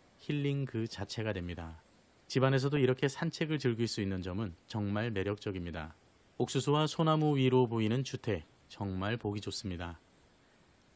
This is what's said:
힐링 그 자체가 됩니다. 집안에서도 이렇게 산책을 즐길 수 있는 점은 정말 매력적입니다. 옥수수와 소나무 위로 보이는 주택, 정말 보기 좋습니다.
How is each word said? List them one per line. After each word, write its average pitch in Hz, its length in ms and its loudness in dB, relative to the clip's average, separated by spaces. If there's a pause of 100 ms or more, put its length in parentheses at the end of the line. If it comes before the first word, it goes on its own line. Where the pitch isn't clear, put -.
(180)
힐링 143 460 -2
그 113 220 -2
자체가 110 460 -4
됩니다. 87 500 -6 (440)
집안에서도 135 520 2
이렇게 131 300 4
산책을 156 500 -2
즐길 117 280 0
수 - 140 -2
있는 95 220 -2
점은 92 320 -4 (120)
정말 107 440 -2
매력적입니다. 92 840 -4 (440)
옥수수와 143 480 2
소나무 156 500 4
위로 127 320 6
보이는 113 340 2
주택, 110 420 -4 (240)
정말 98 480 -4
보기 104 240 -4
좋습니다. 87 600 -6 (960)